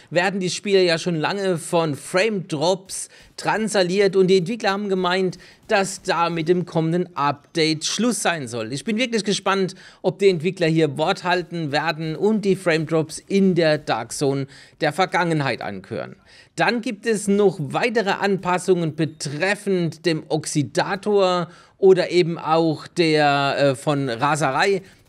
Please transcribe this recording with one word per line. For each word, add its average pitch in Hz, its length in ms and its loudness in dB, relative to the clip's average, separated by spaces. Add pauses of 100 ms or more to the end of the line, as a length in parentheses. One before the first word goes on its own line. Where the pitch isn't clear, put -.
(120)
werden 185 280 0
die 180 100 -2
Spieler 196 300 0
ja 170 180 4
schon 170 180 -4
lange 175 420 -2
von 165 380 0
Frame 190 520 -2
Drops 165 600 -2 (260)
drangsaliert 190 800 0
und 190 120 6
die 190 100 6
Entwickler 208 320 -2
haben 202 180 -2
gemeint, 185 520 -2 (280)
dass 196 340 0
da 170 280 0
mit 165 180 -2
dem 180 180 2
kommenden 170 520 -2
Update 151 680 -2
Schluss 226 380 -2
sein 156 260 -2
soll. 113 240 -6
Ich 139 140 -8
bin 226 100 -2
wirklich 233 300 -2
gespannt, 190 500 -2 (280)
ob 185 160 -2
die 202 100 6
Entwickler 170 380 0
hier 160 300 2
Wort 170 280 -2
halten 170 480 -2
werden 156 420 -4
und 208 300 0
die 190 100 4
Frame 165 300 0
Drops 160 420 -2
in 196 280 4
der 156 220 2
Dark 117 360 -6
Zone 139 340 -2 (320)
der - 140 0
Vergangenheit 165 680 0
ankören. 92 540 -10 (400)
Dann 196 240 2
gibt 220 260 -8
es 226 220 0
noch 196 320 2
weitere 196 520 -2
Anpassungen 180 840 0
betreffend 165 1120 -4
dem 160 240 0
Oxidator 180 1200 0 (280)
oder 185 340 4
eben 170 260 2
auch 160 500 0
der, 143 720 2
äh, 139 180 4
von 143 320 -2
Raserei. 147 720 0 (280)